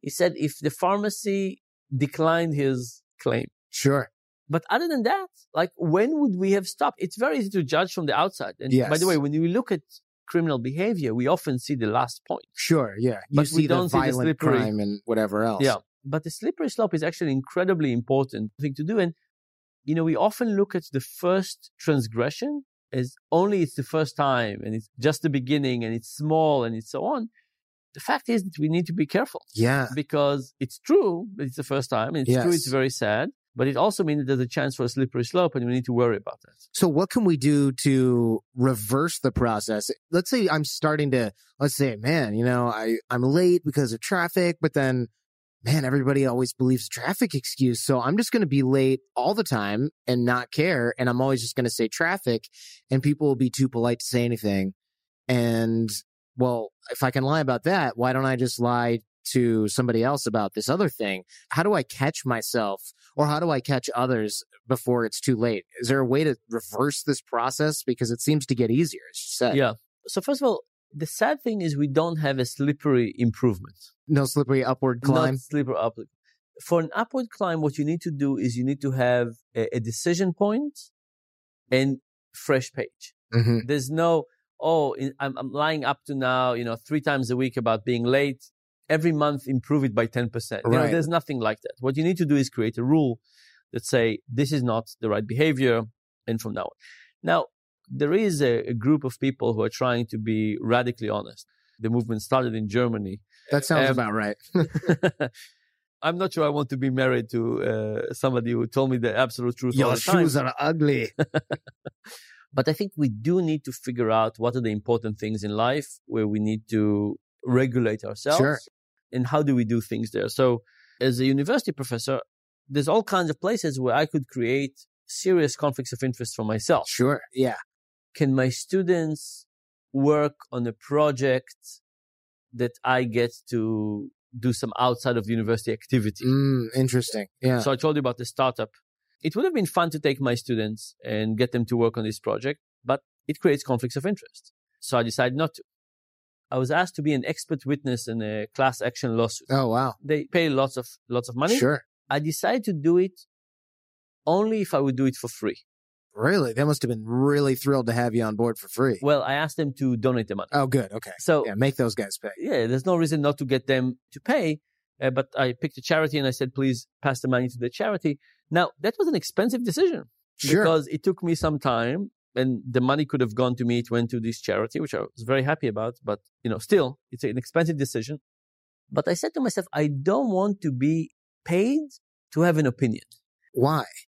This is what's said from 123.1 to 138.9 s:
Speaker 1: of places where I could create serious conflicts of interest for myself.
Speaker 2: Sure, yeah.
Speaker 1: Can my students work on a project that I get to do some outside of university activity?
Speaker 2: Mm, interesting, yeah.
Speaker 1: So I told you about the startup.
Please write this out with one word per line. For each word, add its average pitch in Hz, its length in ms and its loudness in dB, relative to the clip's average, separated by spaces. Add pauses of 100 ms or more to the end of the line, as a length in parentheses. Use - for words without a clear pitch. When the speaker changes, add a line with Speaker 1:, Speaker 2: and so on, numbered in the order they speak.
Speaker 1:
of 151 100 -4
places 180 400 -2
where 127 160 2
I 151 120 2
could 143 200 -2
create 131 520 -2 (260)
serious 175 500 0
conflicts 139 380 -4
of 120 80 -8
interest 123 340 -6
for 113 80 -6
myself. 110 460 0
Speaker 2:
Sure, 131 320 2 (120)
yeah. 127 240 0 (580)
Speaker 1:
Can 139 180 2
my 131 160 4
students 170 960 -2 (480)
work 147 420 2 (160)
on 123 140 -4
a 117 80 -4
project 139 800 0 (960)
that 120 200 -2 (120)
I 127 200 2
get 120 280 0 (200)
to 107 580 -2 (280)
do 117 160 0
some 113 260 -6
outside 123 380 2
of 107 120 -4
university 113 420 -2
activity? 110 540 -2
Speaker 2:
Mm, 135 400 2 (100)
interesting, 123 520 0 (140)
yeah. 127 180 2
Speaker 1:
So 117 120 0
I 135 40 2
told 151 200 0
you 147 40 0
about 127 180 -2
the 123 80 -10
startup. 127 460 -2 (500)